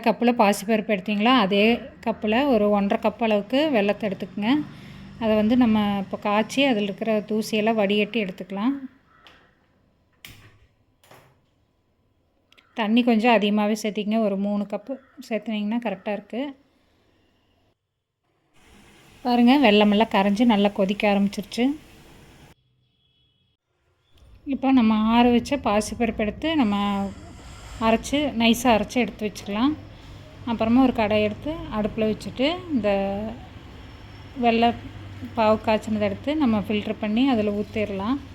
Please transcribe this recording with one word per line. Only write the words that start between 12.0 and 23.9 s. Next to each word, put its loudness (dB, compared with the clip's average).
தண்ணி 2
கொஞ்சம் 4
அதிகமாகவே 0
சேர்த்திக்கங்க. -2
ஒரு -2
மூணு -2
கப்பு -10
சேர்த்துனீங்கன்னா -4
கரெக்டாக -6
இருக்குது. -10
பாருங்க, 6
வெல்லமெல்லாம் 4
கரைஞ்சி 4
நல்லா 4
கொதிக்க 0
ஆரம்பிச்சிருச்சு. 0